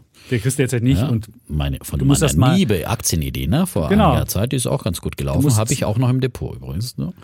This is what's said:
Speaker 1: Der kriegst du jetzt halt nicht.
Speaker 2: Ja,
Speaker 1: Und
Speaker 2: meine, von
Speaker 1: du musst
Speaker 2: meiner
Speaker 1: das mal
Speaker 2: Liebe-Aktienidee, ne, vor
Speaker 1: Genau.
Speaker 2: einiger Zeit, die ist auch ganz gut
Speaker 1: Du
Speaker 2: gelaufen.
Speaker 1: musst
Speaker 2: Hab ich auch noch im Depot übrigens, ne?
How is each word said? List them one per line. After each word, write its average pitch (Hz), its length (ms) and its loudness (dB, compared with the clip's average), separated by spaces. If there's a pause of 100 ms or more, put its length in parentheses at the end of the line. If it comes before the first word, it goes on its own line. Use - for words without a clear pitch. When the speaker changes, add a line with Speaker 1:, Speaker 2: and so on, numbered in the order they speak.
(300)
Speaker 1:
Der 123 80 0
kriegst 127 200 -2
du 143 40 2
jetzt 123 100 -2
halt 117 100 0
nicht. 127 180 4
Speaker 2:
Ja, 143 80 0
Speaker 1:
Und 110 200 -2 (200)
Speaker 2:
meine, 69 340 -2
von - 160 -6
Speaker 1:
du 135 60 0
musst 139 160 4
Speaker 2:
meiner 147 80 4
Speaker 1:
das - 80 -2
mal 143 200 6
Speaker 2:
Liebe-Aktienidee, 78 880 0
ne, 147 200 2
vor 80 220 -2
Speaker 1:
Genau. 196 220 4
Speaker 2:
einiger - 160 2
Zeit, 101 260 -2
die - 40 0
ist 123 100 -2
auch - 180 -2
ganz 85 160 -4
gut - 140 -6
Speaker 1:
Du - 40 -16
Speaker 2:
gelaufen. 69 240 0
Speaker 1:
musst 131 160 4
Speaker 2:
Hab 110 120 0
ich 143 140 -2
auch 107 140 0
noch 123 120 2
im 131 100 0
Depot 127 360 -6
übrigens, 69 420 -8
ne? 170 140 -6 (120)